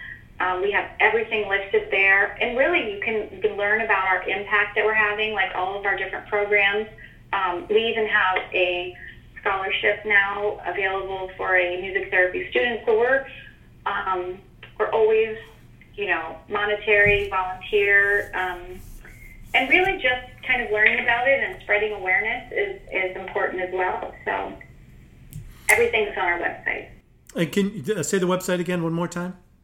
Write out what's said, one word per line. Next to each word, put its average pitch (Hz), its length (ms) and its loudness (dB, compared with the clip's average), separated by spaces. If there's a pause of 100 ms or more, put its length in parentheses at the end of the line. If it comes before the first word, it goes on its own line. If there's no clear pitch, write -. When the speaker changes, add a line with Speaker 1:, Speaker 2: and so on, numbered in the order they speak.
(400)
Speaker 1:
um, 180 220 0
we 202 100 2
have 185 280 0
everything 214 500 2
listed 202 400 0
there. 196 500 4
And 240 160 -2
really, 285 380 2
you 202 60 -8
can, 220 320 -2
you - 100 -10
can 202 160 0
learn 202 240 2
about 190 240 2
our 190 240 2
impact 202 460 0
that 208 100 2
we're 214 80 4
having, 214 400 0
like 190 220 -2
all 202 240 -2
of 202 80 -4
our 190 100 0
different - 300 -6
programs. 208 600 2 (460)
Um, 180 340 -2
we 220 200 4
even 220 200 0
have 190 300 2 (160)
a 180 420 0 (460)
scholarship 202 640 0
now 208 600 2
available 190 680 -4
for 190 220 0
a 180 240 2
music 190 300 -4
therapy 185 400 2
student. 240 340 0
So 220 140 4
we're, 269 260 2 (640)
um, 185 500 -4 (400)
we're - 140 0
always, 220 440 4 (600)
you 202 100 -6
know, 165 320 -2 (100)
monetary, 208 800 2
volunteer, 202 1080 2
um, 180 440 -6 (760)
and 262 120 2
really 370 260 4
just - 520 -2
kind 247 160 0
of 208 80 -6
learning 233 300 4
about 247 280 0
it 269 160 4
and 190 200 -6
spreading 208 300 0
awareness 202 600 -2
is, 196 260 -2 (140)
is 185 240 -4
important 190 460 -4
as 185 100 -6
well. - 400 -4 (100)
So 190 300 -4 (1160)
everything's 220 480 2
on 185 60 -2
our 175 160 0
website. - 500 -6 (460)
Speaker 2:
And 165 160 0
can 196 320 0
you, 202 120 -2
uh, 170 80 -2
say 196 160 0
the 180 80 2
website 180 320 0
again 175 240 -2
one 165 100 0
more 170 140 -2
time? 180 280 -6 (280)